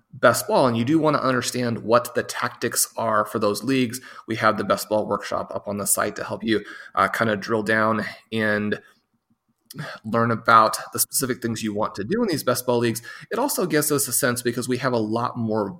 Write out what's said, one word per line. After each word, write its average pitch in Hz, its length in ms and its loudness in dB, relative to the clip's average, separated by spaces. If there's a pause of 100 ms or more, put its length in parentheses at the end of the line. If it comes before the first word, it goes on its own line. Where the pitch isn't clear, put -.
(120)
best - 360 4
ball, 190 180 6
and 117 100 4
you 117 80 2
do 151 140 4
wanna 147 200 2
understand 120 680 -2
what 120 320 4
the 123 80 0
tactics - 720 -4
are 110 280 2
for 113 140 -4
those 104 240 0
leagues. 127 380 0 (260)
We 110 80 -4
have 110 240 2
the 107 60 -2
best 98 240 -2
ball 107 180 0
workshop 98 480 -4
up - 140 -8
on 101 100 -4
the 98 80 -6
site 107 300 -2
to - 80 -8
help 107 180 -8
you, 107 220 0 (320)
uh, 95 100 4
kinda 107 300 0
drill 107 260 -2
down 110 420 2 (280)
and 104 480 0 (1200)
learn 117 260 2
about 110 480 6 (140)
the 117 80 -4
specific - 420 -2
things 113 220 -4
you 104 100 -2
want 104 220 -2
to 98 80 -4
do 190 180 -2
in 226 60 0
these 151 160 -2
best 120 200 0
ball 120 140 2
leagues. 117 240 0 (300)
It 220 80 -2
also 254 260 -2
gives 151 240 0
us 143 160 0
a 123 60 -6
sense, 123 280 0
because 120 280 -2
we 123 100 0
have 127 140 -2
a 120 60 2
lot 113 380 -2
more 107 440 -2